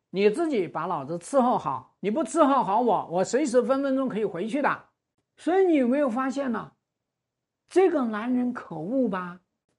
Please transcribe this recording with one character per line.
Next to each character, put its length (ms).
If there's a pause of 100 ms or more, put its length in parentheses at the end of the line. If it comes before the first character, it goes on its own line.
你 200
自 200
己 180
把 200
老 160
子 140
伺 240
候 160
好， 420
你 100
不 140
伺 220
候 180
好 180
我， 300
我 120
随 220
时 160
分 200
分 140
钟 120
可 120
以 60
回 220
去 140
的。 240 (520)
所 220
以 60
你 100
有 120
没 100
有 120
发 200
现 220
呢？ 220 (920)
这 220
个 160
男 280
人 200
可 220
恶 340
吧， 300 (400)